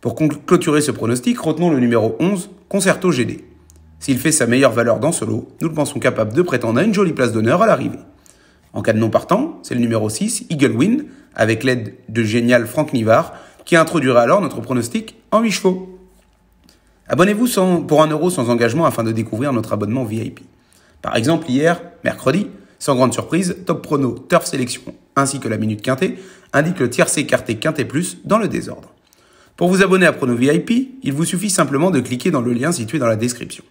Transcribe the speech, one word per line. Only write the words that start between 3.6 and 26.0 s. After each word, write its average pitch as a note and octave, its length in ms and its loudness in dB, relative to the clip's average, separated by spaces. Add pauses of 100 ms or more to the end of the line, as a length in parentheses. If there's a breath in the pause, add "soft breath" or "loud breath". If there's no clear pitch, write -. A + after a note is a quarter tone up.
S'il C3 200 -2
fait D#3+ 120 0
sa B2 160 2
meilleure B2 240 4
valeur A2+ 280 2
dans D3 120 0
ce - 140 -4
lot, A2 220 -6 (140)
nous D#3+ 60 -2
le D#3 60 -4
pensons D3 260 -4
capable A2 340 0
de D3 80 2
prétendre A#2+ 380 0
à E3 40 2
une A3 100 2
jolie F3+ 200 2
place B2 180 0
d'honneur A#2 300 2
à A3+ 60 4
l'arrivée. - 320 0 (760 soft breath)
En G2+ 80 -8
cas A2 120 0
de G#2+ 60 2
non A2+ 100 2
partant, A#3 540 0
c'est - 120 -8
le A#2+ 60 0
numéro A2 280 0
six, - 400 -4
Eagle C#3 220 2
Win, F#3+ 340 0 (300 loud breath)
avec A2 280 0
l'aide B2 320 -2 (140)
de A2+ 140 0
génial A#2 440 2
Franck D3 260 -4
Nivard, A#2 400 2 (320 loud breath)
qui F3 100 2
introduira C3 460 4
alors B2+ 200 4
notre C3 200 -6
pronostic B2+ 560 -4 (140)
en A3 100 2
huit A3+ 100 0
chevaux. F#3 480 -2 (1080 soft breath)
Abonnez-vous G#3 380 2
sans, F#3 340 2
pour D3 200 4
un D#3 60 6
euro D#3 220 0
sans C3 200 -2
engagement A#2+ 360 2
afin A#2+ 180 0
de A2+ 80 -2
découvrir A2+ 400 -4
notre A2+ 220 -2
abonnement G#2+ 320 -4
V G#2+ 100 -6
I A2+ 160 -6
P. - 120 -20 (580 soft breath)
Par - 140 -4
exemple, D3 340 0
hier, D#3 320 2 (220)
mercredi, - 440 0 (320 loud breath)
sans C#3+ 160 0
grande B2 180 4
surprise, F3 520 -2
Top D#3+ 160 -4
Prono, C3+ 320 -2 (160)
Turf E3+ 160 2
Sélection, B2+ 360 -6 (340)
ainsi C#3 240 -2
que B2 80 -8
la A2 100 -2
Minute G#2+ 240 -4
Quintet, D#3+ 340 -2 (380 loud breath)